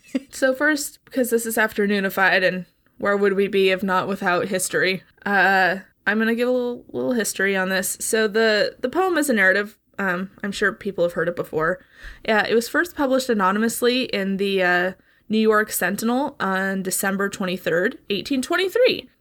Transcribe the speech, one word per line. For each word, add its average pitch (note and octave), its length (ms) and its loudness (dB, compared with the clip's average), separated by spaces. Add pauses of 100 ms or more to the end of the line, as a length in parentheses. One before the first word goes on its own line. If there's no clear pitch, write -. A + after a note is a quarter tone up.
(120)
<laughs> - 180 -6
So C4 220 0
first, D4 520 -2
because A#3+ 260 -2
this A#3 160 0
is A3+ 100 -4
Afternoonified, G3 920 2
and F3 200 -2 (320)
where G3+ 180 0
would G3+ 160 2
we G3 160 0
be F#3+ 220 2
if F#3 120 0
not F#3 240 0
without F#3+ 420 0
history? F#3 540 -2 (240)
Uh, F#3+ 520 4 (280)
I'm G#3 120 0
gonna A3 180 2
give A#3+ 120 0
a B3+ 40 2
little, A#3+ 400 -2
little B3+ 200 -2
history G3 440 -2
on F#3 120 0
this. F#3+ 320 -2
So A3 280 0
the, G#3+ 500 2
the B3+ 100 -4
poem F4 300 0
is D4 100 0
a C4 40 2
narrative. G3+ 440 2 (220)
Um, F#3+ 320 -4 (140)
I'm G3+ 80 -6
sure G3 200 0
people G3 320 -4
have E3+ 100 -2
heard E3+ 140 -2
it E3+ 60 -4
before. D#3+ 460 -4 (440)
Yeah, G#3+ 220 2
it - 80 0
was A3+ 140 0
first E4+ 260 -2
published C4 340 0
anonymously A3+ 760 0
in G3 320 -4
the, G3 260 0
uh, F3+ 300 2 (360)
New G#3+ 100 0
York G#3+ 340 2
Sentinel A#3+ 680 -2
on F#3+ 440 -2
December G3 460 -2
twenty-third, F3+ 720 -2 (120)
eighteen B3+ 320 -4
twenty-three, F#4+ 640 0 (120)